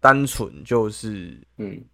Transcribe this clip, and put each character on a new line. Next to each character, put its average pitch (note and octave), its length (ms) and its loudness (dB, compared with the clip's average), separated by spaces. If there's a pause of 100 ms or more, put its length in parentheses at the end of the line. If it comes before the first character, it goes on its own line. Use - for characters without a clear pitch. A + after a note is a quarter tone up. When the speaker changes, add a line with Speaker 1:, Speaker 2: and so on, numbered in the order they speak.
Speaker 1:
单 C#3 260 6
纯 D2+ 380 -8
就 A2+ 240 2
是 G2+ 500 -10 (200)
Speaker 2:
嗯。 G2+ 200 -10 (160)